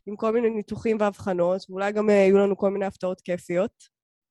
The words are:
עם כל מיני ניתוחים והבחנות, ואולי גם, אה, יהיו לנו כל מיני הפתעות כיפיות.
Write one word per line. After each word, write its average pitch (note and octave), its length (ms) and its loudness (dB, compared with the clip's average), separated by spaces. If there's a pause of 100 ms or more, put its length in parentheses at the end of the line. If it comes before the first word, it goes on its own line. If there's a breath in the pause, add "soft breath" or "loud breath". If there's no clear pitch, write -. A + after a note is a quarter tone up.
עם G#3 80 -10
כל A3 180 -2
מיני A#3 160 0
ניתוחים A3 500 -4
והבחנות, F#3+ 680 -2
ואולי G3 220 -4
גם, G#3+ 180 0
אה, G#3 60 6
יהיו G3 220 6
לנו G3 200 2
כל G3+ 120 0
מיני G3 160 -2
הפתעות F#3 360 -8
כיפיות. - 760 -6 (340)